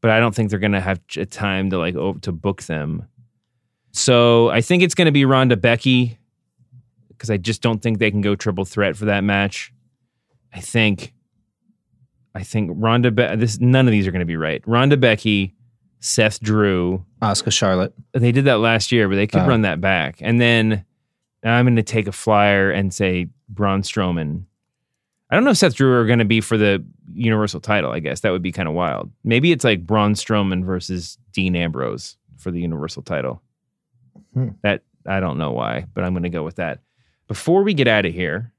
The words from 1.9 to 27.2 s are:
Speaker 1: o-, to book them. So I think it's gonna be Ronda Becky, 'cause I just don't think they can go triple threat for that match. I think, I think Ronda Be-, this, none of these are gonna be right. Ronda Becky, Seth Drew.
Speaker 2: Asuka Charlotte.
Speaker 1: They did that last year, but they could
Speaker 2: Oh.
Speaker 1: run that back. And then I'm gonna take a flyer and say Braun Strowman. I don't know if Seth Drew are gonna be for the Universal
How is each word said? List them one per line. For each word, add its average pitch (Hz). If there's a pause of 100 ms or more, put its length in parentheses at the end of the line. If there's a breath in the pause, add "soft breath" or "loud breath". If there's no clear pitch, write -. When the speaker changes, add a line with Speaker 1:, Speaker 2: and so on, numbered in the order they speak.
Speaker 1:
o-, 85
to 95
book 92
them. 78 (840)
So 120
I 113
think 180
it's 180
gonna 165
be 139
Ronda 131
Becky, 120 (1000)
'cause -
I 107
just 101
don't 113
think 113
they 107
can 101
go 101
triple 98
threat 98
for 104
that 101
match. 101 (800)
I 92
think, 107 (1200)
I 98
think 98
Ronda 113
Be-, 107
this, 110
none 127
of 120
these 101
are 95
gonna 90
be 82
right. 78
Ronda 127
Becky, 107 (480)
Seth -
Drew. 95 (160)
Speaker 2:
Asuka 104
Charlotte. 95 (220)
Speaker 1:
They 120
did 135
that 123
last 113
year, 113
but 98
they 101
could 139
Speaker 2:
Oh. 135
Speaker 1:
run 120
that 87
back. 87
And 117
then 110 (580)
I'm 120
gonna 117
take 110
a 98
flyer 101
and 95
say 92 (220)
Braun 98
Strowman. 87 (840)
I -
don't 214
know 285
if 190
Seth 160
Drew 135
are 120
gonna 117
be 110
for 110
the 101 (300)
Universal 107